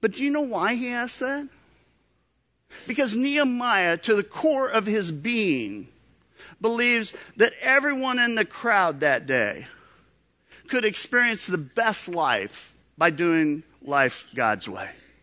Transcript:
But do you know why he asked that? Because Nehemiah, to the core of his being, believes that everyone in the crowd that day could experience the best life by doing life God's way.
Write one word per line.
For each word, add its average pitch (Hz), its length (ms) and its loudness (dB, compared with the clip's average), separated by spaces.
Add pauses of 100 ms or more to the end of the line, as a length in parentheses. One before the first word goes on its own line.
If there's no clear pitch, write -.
But 220 120 0
do 262 120 -6
you 285 60 0
know 294 120 0
why 220 320 -2
he 247 140 -6
asked 240 320 -6
that? 277 280 -6 (1400)
Because 240 260 0
Nehemiah, 247 840 2
to 220 180 2
the 202 80 0
core 269 440 0
of 214 160 0
his 202 280 -2
being, 147 760 -2 (760)
believes 233 540 0 (220)
that 233 240 4
everyone 262 580 0
in 240 160 2
the 220 100 2
crowd 185 560 2
that 139 260 2
day 120 400 0 (1000)
could 247 180 0
experience 226 600 0
the 180 120 -2
best 208 500 -2
life 131 680 -2 (220)
by 170 120 6
doing 160 520 2 (180)
life 139 540 0
God's 110 340 0
way. 95 220 -10 (320)